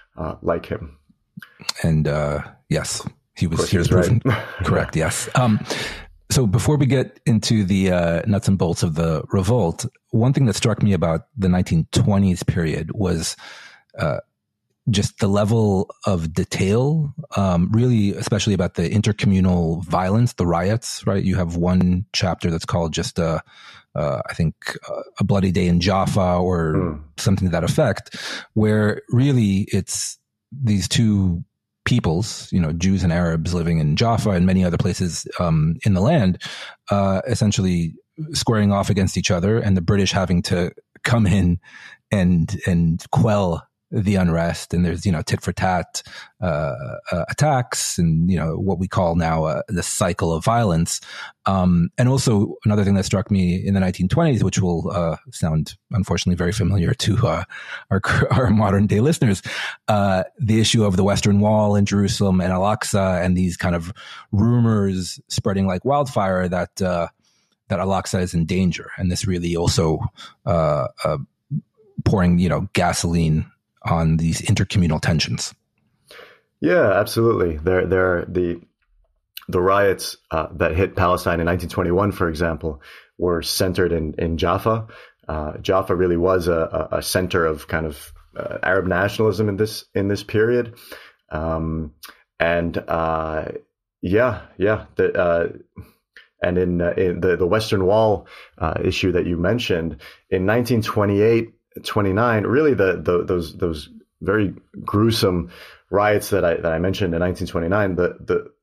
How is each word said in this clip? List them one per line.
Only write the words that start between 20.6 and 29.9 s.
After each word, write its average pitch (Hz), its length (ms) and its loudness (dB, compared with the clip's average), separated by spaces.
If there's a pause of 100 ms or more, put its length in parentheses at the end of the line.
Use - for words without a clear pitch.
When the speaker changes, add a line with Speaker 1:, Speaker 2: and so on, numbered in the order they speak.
Speaker 2:
right? 98 180 0
You 92 120 0
have 85 200 -2
one 90 580 2
chapter 85 360 -2
that's 82 160 -4
called 82 280 -2
just, - 260 -6
uh, 80 200 0 (560)
uh, 71 340 -4
I - 40 -10
think, 80 220 -2 (340)
uh, - 120 -8 (180)
A - 40 2
Bloody 95 280 2
Day 90 160 2
in 87 120 4
Jaffa 92 580 2
or 87 360 0
Speaker 1:
Hmm. 82 280 -2 (160)
Speaker 2:
something 98 300 0
to 85 40 -2
that 85 120 0
effect, - 520 0 (380)
where 107 560 2
really 120 600 2
it's - 460 -4 (340)